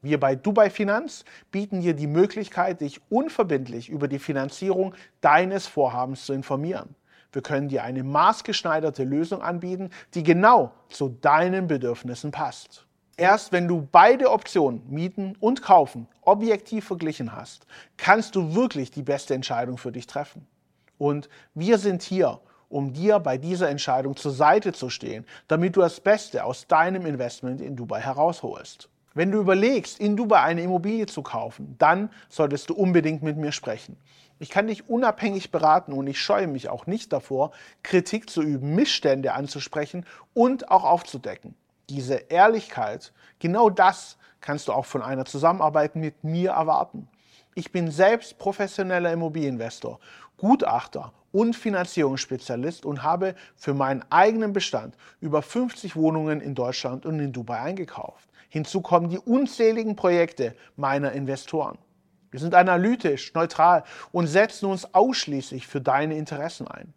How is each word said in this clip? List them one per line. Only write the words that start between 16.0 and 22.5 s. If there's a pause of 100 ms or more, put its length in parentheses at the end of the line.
objektiv
verglichen
hast, (300)
kannst
du
wirklich
die
beste
Entscheidung
für
dich
treffen. (500)
Und (260)
wir
sind
hier, (300)